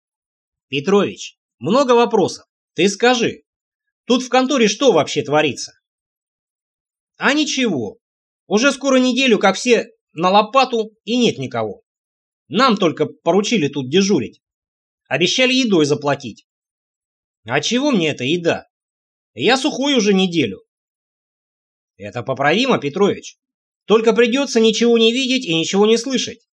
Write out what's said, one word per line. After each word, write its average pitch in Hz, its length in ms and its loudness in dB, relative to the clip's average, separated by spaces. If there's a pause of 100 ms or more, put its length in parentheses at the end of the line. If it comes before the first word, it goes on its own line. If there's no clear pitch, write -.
(680)
«Петрович, 147 680 -2 (220)
много 247 320 2
вопросов. 226 540 2 (280)
Ты 185 160 2
скажи, 233 540 0 (640)
тут 254 180 0
в - 60 -14
конторе 254 380 2
что 240 240 2
вообще 147 320 0
творится?» 151 500 -2 (1400)
«А 220 160 0
ничего. 220 640 -4 (500)
Уже 226 240 2
скоро 277 260 0
неделю, 254 420 2
как 196 160 2
все 233 340 0 (240)
на 175 160 -2
лопату, 220 640 0 (120)
и 233 140 -4
нет 226 200 0
никого. 117 440 -8 (640)
Нам 220 300 0
только 151 280 0
поручили 180 640 0
тут 135 220 -8
дежурить. 185 520 0 (640)
Обещали 180 460 0
едой 202 320 2
заплатить». 143 600 -6 (1040)
«А 143 120 0
чего 269 300 -2
мне 165 180 0
эта 127 160 -6
еда? 160 420 -2 (640)
Я 190 220 0
сухой 277 400 -2
уже 208 180 2
неделю». 170 500 -2 (1300)
«Это 104 260 -12
поправимо, 151 560 0
Петрович. 185 600 -2 (480)
Только 226 260 4
придется 240 480 0
ничего 226 380 4
не 226 160 2
видеть 254 320 -2
и 160 100 -2
ничего 185 300 0
не 226 120 4
слышать», - 560 -6